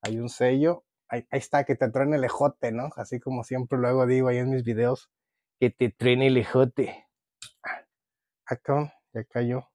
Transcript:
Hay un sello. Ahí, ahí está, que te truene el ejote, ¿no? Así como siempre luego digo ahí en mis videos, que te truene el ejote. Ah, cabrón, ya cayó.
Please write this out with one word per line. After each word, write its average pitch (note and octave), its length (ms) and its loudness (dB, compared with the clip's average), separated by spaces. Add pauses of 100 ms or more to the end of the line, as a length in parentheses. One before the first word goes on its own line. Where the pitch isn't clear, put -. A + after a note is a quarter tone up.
Hay A2+ 160 -4
un A#2+ 100 -6
sello. C#3 560 2 (220)
Ahí, A#2+ 240 -8
ahí C#3 80 -2
está, C#3+ 240 -2
que C#3 140 0
te C3+ 160 0
truene C#3 240 0
el C3+ 80 0
ejote, B2 480 -2
¿no? B2 240 -6
Así A#2+ 240 -10
como B2+ 240 -8
siempre B2+ 340 -4
luego B2+ 280 2
digo B2+ 200 2
ahí B2 120 2
en B2 120 -2
mis C3 140 -2
videos, A#2+ 480 -2 (480)
que B2+ 100 4
te A#2+ 200 0
truene B2 360 2
el C3 120 6
ejote. C3 680 0 (1400)
Ah, B2 100 -6
cabrón, C#3+ 340 -4 (220)
ya A2+ 100 -8
cayó. A#2+ 520 -4